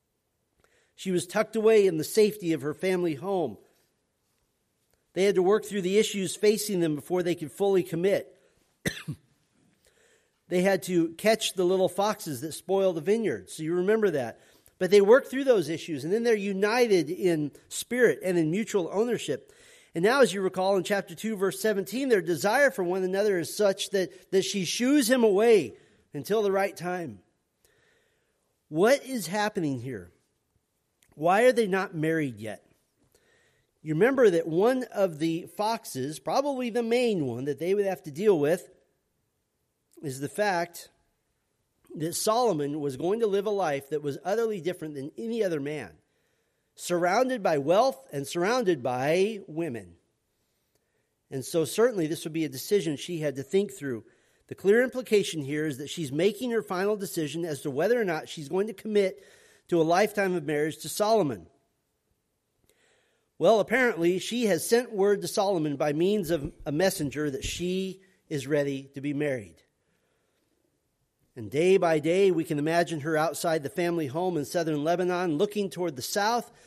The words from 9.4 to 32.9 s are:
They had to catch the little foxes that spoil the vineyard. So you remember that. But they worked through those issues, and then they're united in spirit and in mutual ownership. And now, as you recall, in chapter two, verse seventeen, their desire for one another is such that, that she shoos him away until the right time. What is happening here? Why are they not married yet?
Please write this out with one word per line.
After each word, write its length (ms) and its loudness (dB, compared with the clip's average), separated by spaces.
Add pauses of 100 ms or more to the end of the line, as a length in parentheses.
They 160 0
had 200 2
to 300 0
catch 400 0
the 100 0
little 240 2
foxes 540 -4
that 100 -8
spoil 400 0
the 80 -4
vineyard. 500 -2
So 140 -12
you 100 -2
remember 380 2
that. 300 -4 (380)
But 120 0
they 80 10
worked 300 6
through 160 -4
those 240 4
issues, 340 -6
and 80 -4
then 120 0
they're 120 2
united 720 2
in 440 0 (160)
spirit 520 2
and 160 0
in 140 2
mutual 400 -2
ownership. 640 -4 (420)
And 80 -2
now, 160 4
as 140 6
you 80 -4
recall, 340 0
in 80 0
chapter 320 -4
two, 220 -6
verse 240 -2
seventeen, 480 -2
their 120 4
desire 480 2
for 140 -4
one 200 -2
another 360 0
is 160 -6
such 360 0
that, 400 -4
that 120 4
she 220 -2
shoos 440 2
him 140 4
away 540 4 (360)
until 280 -2
the 100 0
right 240 0
time. 440 -8 (1500)
What 380 2
is 220 -6
happening 520 -2
here? 320 -12 (1040)
Why 280 2
are 100 8
they 140 2
not 280 -2
married 440 -2
yet? 260 -12 (1160)